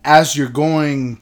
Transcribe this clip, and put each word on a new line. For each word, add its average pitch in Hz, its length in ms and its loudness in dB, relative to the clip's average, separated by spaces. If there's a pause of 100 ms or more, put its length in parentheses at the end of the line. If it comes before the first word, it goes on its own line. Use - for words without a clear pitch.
as 151 320 4
you're 139 120 -2
going 143 720 -4